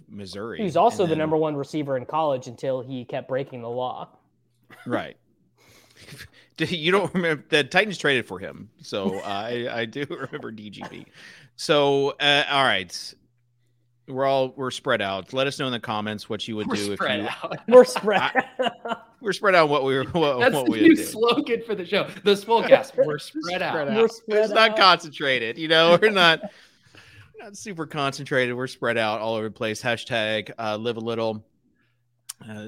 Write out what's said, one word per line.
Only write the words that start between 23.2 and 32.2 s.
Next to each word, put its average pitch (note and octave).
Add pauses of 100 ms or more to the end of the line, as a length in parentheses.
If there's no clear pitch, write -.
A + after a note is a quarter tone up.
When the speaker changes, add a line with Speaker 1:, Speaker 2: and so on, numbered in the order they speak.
Speaker 3:
out. D3+
Speaker 2:
We're A3
spread G#3+
Speaker 1:
It's G#3
not A3
Speaker 2:
out. A3
Speaker 1:
concentrated, D3+
you D#3+
know? E3
We're G#3+
not, E3+ (500)
<laughs> -
not G#3
super E3
concentrated. C3+
We're B2+
spread A#2
out A2
all A2+
over A2
the G#2+
place. A2
Hashtag, A2
uh, G#2+
live A2+
a A2+
little. A2+ (1040)